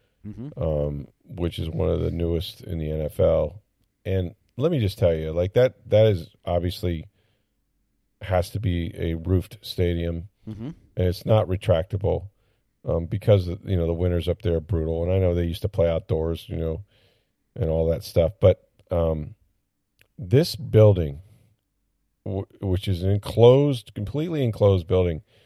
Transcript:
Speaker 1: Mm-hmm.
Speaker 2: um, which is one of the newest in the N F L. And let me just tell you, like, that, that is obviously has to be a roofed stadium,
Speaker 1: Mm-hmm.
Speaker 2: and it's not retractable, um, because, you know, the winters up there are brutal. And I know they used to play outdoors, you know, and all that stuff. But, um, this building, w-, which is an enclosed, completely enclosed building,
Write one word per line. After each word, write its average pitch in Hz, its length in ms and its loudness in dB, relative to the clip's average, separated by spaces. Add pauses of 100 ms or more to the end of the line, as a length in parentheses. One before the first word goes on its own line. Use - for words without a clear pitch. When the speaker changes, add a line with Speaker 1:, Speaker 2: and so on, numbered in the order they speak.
(280)
Speaker 1:
Mm-hmm. 110 340 -12
Speaker 2:
um, 73 460 -4 (180)
which 85 340 -6
is 85 100 -6
one 82 200 -4
of 85 120 -2
the 82 100 -2
newest 82 500 -4
in 85 160 -8
the 78 140 -6
N 78 100 -4
F 76 200 -4
L. 82 400 2 (440)
And 92 300 -2 (220)
let 139 120 0
me 165 100 0
just 98 200 -2
tell 87 160 2
you, 78 160 -6
like, 90 220 -2
that, 123 220 4 (140)
that 107 180 6
is 87 220 0 (160)
obviously 87 640 -4 (1120)
has 90 300 0
to 101 80 -8
be 87 380 -2
a 85 180 -4
roofed 87 460 -2
stadium, 85 680 -4 (200)
Speaker 1:
Mm-hmm. 107 180 -12 (320)
Speaker 2:
and 92 100 0
it's 87 180 -4
not 110 220 2
retractable, 85 800 -2 (580)
um, 85 200 -2
because, 98 420 2
you 87 300 -4
know, 85 100 2
the 82 60 -2
winters 87 340 0
up 85 140 -4
there 85 160 0
are - 40 0
brutal. 80 420 -2
And 90 80 0
I 95 80 2
know 90 140 2
they 87 120 0
used 82 160 -6
to 107 80 -4
play 85 200 2
outdoors, 82 600 -4
you 87 80 -6
know, 82 260 -4 (720)
and 80 140 -2
all 82 200 0
that 80 140 -2
stuff. - 380 2
But, - 260 4 (240)
um, 82 440 -2 (800)
this 123 400 2
building, 92 600 4 (1080)
w-, 98 200 -6 (160)
which 95 280 -2
is 87 140 -2
an 95 80 0
enclosed, 123 840 4
completely 147 500 -4
enclosed 101 420 2
building, 90 360 0 (240)